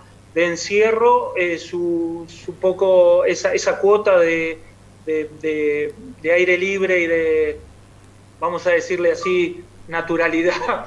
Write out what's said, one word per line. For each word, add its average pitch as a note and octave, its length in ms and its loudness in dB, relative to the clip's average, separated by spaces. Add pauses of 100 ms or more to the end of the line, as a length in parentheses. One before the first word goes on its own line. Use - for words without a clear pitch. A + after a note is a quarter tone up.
(340)
de E3+ 120 0
encierro, G#3+ 920 2
eh, F3 220 -2
su, E3+ 680 -6
su - 280 -16
poco, F3+ 680 4
esa, F3+ 280 -2
esa - 260 -2
cuota G3 380 4
de, E3 400 0 (480)
de, D#3 240 -4 (120)
de, D3+ 520 -2 (280)
de D#3+ 100 -2
aire F3+ 260 4
libre F#3+ 440 0
y E3+ 60 -2
de, D#3 520 0 (800)
vamos E3+ 260 -4
a F3+ 60 2
decirle E3+ 400 0
así, F3+ 520 -2 (240)
naturalidad E3 1000 -2